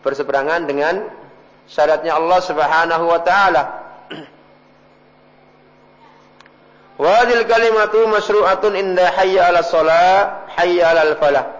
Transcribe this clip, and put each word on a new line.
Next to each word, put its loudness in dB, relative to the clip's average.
berseberangan -4
dengan -4
syariatnya 0
Allah 0
Subhanahu 0
wa 0
taala. 2
<clears throat> -16
Wa 4
hadhil 0
kalimatu 2
masyru'atun 0
inda 0
hayya 2
'ala 2
shalah, 0
hayya 2
'alal 2
falah. 0